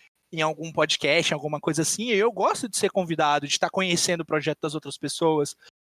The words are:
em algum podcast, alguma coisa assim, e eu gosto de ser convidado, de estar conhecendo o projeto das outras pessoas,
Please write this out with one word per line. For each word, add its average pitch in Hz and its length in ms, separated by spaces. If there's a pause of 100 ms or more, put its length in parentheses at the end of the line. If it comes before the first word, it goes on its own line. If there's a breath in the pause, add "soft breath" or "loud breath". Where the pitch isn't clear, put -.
(320 loud breath)
em 160 100
algum 160 300
podcast, 156 640
alguma 147 260
coisa 160 220
assim, 202 280
e 233 60
eu 214 160
gosto 214 360
de 190 100
ser 196 120
convidado, 151 580
de - 60
estar 175 160
conhecendo 175 520
o 156 40
projeto 151 360
das 151 140
outras 143 220
pessoas, 151 580 (280 loud breath)